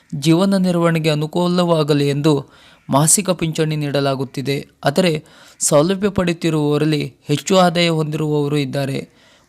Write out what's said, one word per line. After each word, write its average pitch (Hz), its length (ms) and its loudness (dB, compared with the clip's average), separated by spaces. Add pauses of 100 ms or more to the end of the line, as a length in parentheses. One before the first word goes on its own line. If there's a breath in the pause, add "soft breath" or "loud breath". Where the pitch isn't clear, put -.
(160 soft breath)
ಜೀವನ 170 420 2
ನಿರ್ವಹಣೆಗೆ 170 520 0
ಅನುಕೂಲವಾಗಲಿ 156 1000 0
ಎಂದು 147 240 2 (560 soft breath)
ಮಾಸಿಕ 165 400 2
ಪಿಂಚಣಿ 156 460 -2
ನೀಡಲಾಗುತ್ತಿದೆ. 139 920 -4 (180)
ಆದರೆ, 165 260 2 (480 loud breath)
ಸೌಲಭ್ಯ 185 500 2
ಪಡೆಯುತ್ತಿರುವವರಲ್ಲಿ 151 1080 -2 (120)
ಹೆಚ್ಚು 151 300 0
ಆದಾಯ 175 320 4
ಹೊಂದಿರುವವರು 151 680 -2
ಇದ್ದಾರೆ. 135 420 -4 (500 soft breath)